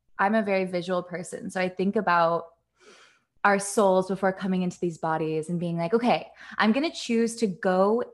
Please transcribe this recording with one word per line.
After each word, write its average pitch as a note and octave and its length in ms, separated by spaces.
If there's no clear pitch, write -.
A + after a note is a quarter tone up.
I'm G3+ 200
a A3 60
very F#3+ 220
visual F3+ 380
person. F3 480
So F#3+ 100
I F#3 80
think F#3+ 280
about E3+ 480
our G3 140
souls F#3+ 480
before F#3+ 240
coming F#3+ 300
into F3+ 180
these E3+ 180
bodies D#3 500
and F3 120
being E3+ 180
like, E3+ 160
"Okay, A3+ 320
I'm G#3+ 140
gonna C#4 180
choose A3+ 460
to A3+ 100
go G3 560